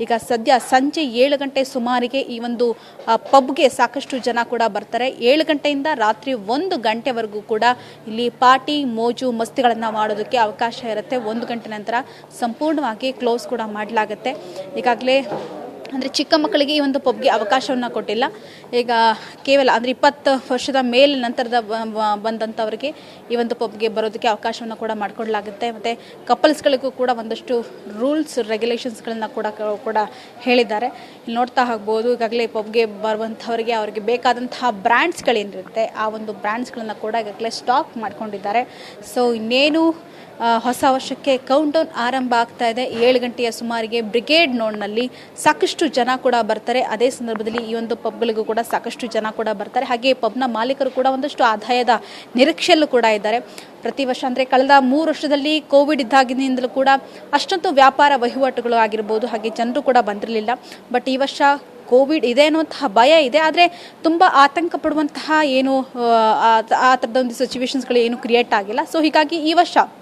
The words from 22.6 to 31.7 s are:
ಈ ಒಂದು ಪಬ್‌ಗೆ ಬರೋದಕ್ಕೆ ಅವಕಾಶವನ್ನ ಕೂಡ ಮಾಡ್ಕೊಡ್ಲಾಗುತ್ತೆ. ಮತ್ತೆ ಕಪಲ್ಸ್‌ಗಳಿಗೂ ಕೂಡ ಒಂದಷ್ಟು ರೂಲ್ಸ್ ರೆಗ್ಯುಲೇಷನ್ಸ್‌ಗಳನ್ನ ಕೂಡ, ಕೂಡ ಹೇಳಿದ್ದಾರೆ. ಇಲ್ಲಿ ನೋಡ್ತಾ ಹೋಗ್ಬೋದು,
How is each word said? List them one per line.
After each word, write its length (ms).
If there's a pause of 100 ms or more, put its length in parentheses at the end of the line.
ಈ 40
ಒಂದು 200
ಪಬ್‌ಗೆ 320
ಬರೋದಕ್ಕೆ 400
ಅವಕಾಶವನ್ನ 460
ಕೂಡ 200
ಮಾಡ್ಕೊಡ್ಲಾಗುತ್ತೆ. 800
ಮತ್ತೆ 240 (320)
ಕಪಲ್ಸ್‌ಗಳಿಗೂ 640
ಕೂಡ 180 (100)
ಒಂದಷ್ಟು 420 (380)
ರೂಲ್ಸ್ 400
ರೆಗ್ಯುಲೇಷನ್ಸ್‌ಗಳನ್ನ 880
ಕೂಡ, 180 (380)
ಕೂಡ 140 (440)
ಹೇಳಿದ್ದಾರೆ. 460
ಇಲ್ಲಿ 480
ನೋಡ್ತಾ 300
ಹೋಗ್ಬೋದು, 480